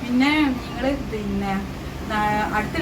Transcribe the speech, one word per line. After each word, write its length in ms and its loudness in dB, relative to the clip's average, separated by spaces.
പിന്നെ 300 4
നിങ്ങൾ 320 -4
പിന്നെ, 420 -2
ആ, 20 2
അടുത്ത 240 -2